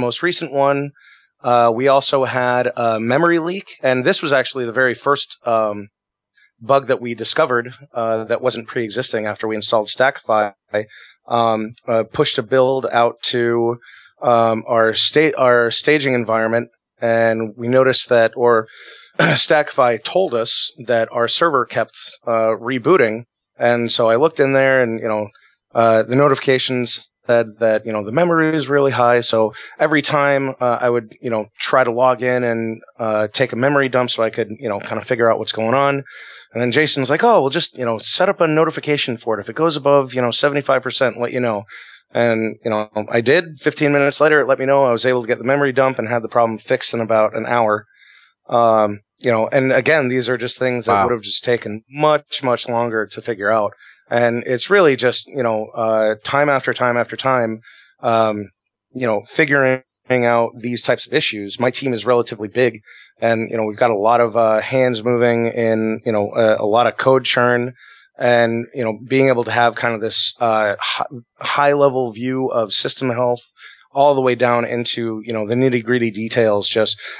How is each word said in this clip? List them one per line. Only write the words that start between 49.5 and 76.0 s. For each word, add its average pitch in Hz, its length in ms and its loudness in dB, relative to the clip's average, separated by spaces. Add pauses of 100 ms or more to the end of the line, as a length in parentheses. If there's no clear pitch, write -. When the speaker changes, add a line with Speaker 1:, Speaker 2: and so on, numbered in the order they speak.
Speaker 1:
again, 131 360 2
these 123 200 -2
are 127 100 -2
just 120 180 -8
things 123 300 -4
that 104 60 2
Speaker 2:
Wow. 101 140 4
Speaker 1:
would 123 80 0
have 110 80 -8
just - 200 -6
taken 110 480 -4
much, 147 540 -2
much 120 240 -2
longer 117 400 -2
to 107 120 -14
figure 104 300 -4
out. 107 220 0 (360)
And 120 380 0
it's 127 240 -4
really 180 240 6
just, 123 320 -2
you 135 160 -6
know, 110 320 -2
uh, 110 480 0
time 143 260 0
after 131 240 0
time 123 240 0
after 117 200 -4
time, 117 460 -2 (380)
um, 110 500 0 (420)
you 127 160 -4
know, 107 160 -2 (100)
figuring 135 480 2 (280)
out 120 400 2 (100)
these 120 220 -6
types - 240 -2
of - 80 -8
issues. 104 440 -4
My 123 120 0
team 131 240 -4
is 104 100 -6
relatively 117 440 0
big, 110 340 0 (360)
and, 113 320 0
you 117 60 -6
know, 110 80 -2
we've 107 140 -6
got 123 120 4
a 110 60 0
lot 113 240 2
of, 117 160 0
uh, 110 240 2
hands 127 420 0
moving 117 440 2
in, 110 580 -2
you 117 80 -2
know, 104 240 -2
a, 110 260 2
a 110 40 0
lot 117 200 4
of 107 120 -4
code 131 260 2
churn, 123 480 0 (460)
and, 117 560 2
you 120 100 -4
know, 110 140 -6 (100)
being 135 200 2
able 120 160 2
to 113 60 -8
have 117 260 2
kind 117 180 -2
of 104 80 -6
this, - 380 -2
uh, 110 380 0
hi-, - 280 -6 (340)
high 143 320 0
level 131 400 2
view 131 360 -4
of 110 260 -2
system - 340 -4
health 120 320 -2 (520)
all 143 220 4
the 135 60 0
way 127 140 2
down 120 320 2
into, 117 580 -6
you 117 80 -10
know, 110 140 -4
the 113 80 -2
nitty 127 280 2
gritty 117 280 0